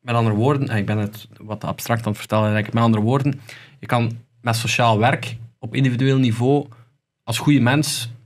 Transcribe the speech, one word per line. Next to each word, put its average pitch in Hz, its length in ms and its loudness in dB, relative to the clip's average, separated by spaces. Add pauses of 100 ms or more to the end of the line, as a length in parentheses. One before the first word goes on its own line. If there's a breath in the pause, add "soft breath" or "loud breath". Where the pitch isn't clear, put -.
Met 120 140 -4
andere 113 220 2
woorden, 135 320 2
en 113 80 -2
ik 98 100 -2
ben 107 120 -2
het 104 300 -6 (120)
wat 107 240 -10
abstract - 400 -2
aan 107 60 -2
het 98 80 -4
vertellen 107 260 -2
eigenlijk, 107 300 -2
met 117 80 2
andere 110 200 4
woorden, 135 380 0 (400 loud breath)
je - 60 -18
kan 120 320 -2 (220)
met 117 160 -2
sociaal 113 420 2
werk - 380 0 (220)
op 113 160 -14
individueel 131 440 2
niveau 127 480 2 (560 soft breath)
als 117 160 -6
goede 147 220 4
mens 135 500 0 (160)